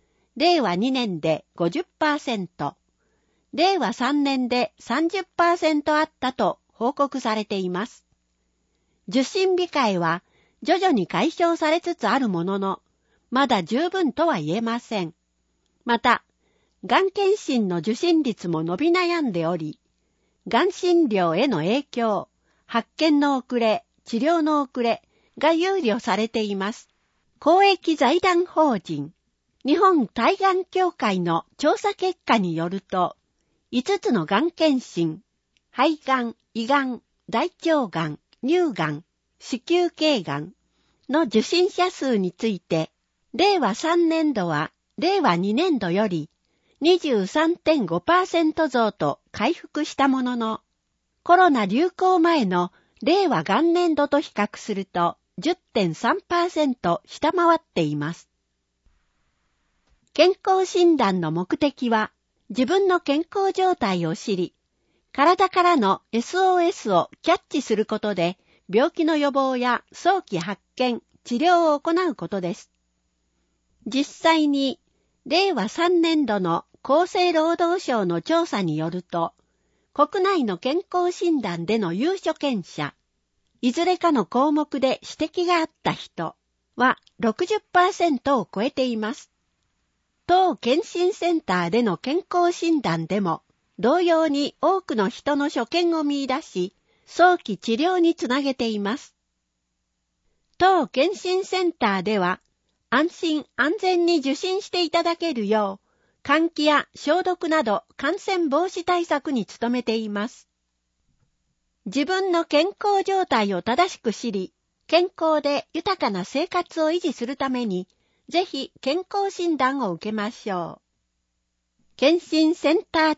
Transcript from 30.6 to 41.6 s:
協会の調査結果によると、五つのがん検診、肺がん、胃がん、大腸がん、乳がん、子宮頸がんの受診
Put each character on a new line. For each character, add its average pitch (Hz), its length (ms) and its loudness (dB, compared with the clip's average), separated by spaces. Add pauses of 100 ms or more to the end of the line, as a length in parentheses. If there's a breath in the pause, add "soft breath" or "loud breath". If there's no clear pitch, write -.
協 370 300 -2
会 196 260 -2
の 170 260 0 (120)
調 311 180 2
査 403 180 -2
結 370 320 -4
果 247 120 2
に 175 180 -2
よ 165 140 -4
る 190 100 -6
と、 180 380 -4 (520)
五 302 300 -2
つ 330 140 -2
の 170 120 0
が 196 140 0
ん 330 120 0
検 302 280 2
診、 170 400 -4 (520)
肺 302 260 0
が 262 260 -2
ん、 233 140 -10 (160)
胃 226 140 -6
が 277 180 2
ん、 247 160 -8 (280)
大 262 220 -2 (140)
腸 294 240 0
が 160 180 -4
ん、 147 100 -8 (240)
乳 330 320 0
が 156 180 -2
ん、 147 120 -8 (360)
子 - 300 -8
宮 349 220 2
頸 294 320 0
が 143 160 -6
ん 165 140 -12 (560)
の 311 140 2
受 220 180 0
診 359 280 2